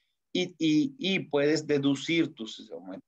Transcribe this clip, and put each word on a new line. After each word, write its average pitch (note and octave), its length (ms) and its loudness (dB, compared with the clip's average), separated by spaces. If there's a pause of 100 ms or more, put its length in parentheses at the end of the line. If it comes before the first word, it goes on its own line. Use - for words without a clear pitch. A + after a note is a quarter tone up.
(320)
Y, F3+ 240 -2
y, D3+ 420 2
y F#3 200 0
puedes D3 480 0
deducir C#3+ 640 2
tus, - 380 -14
o - 100 -12
ma-, F#2 280 -14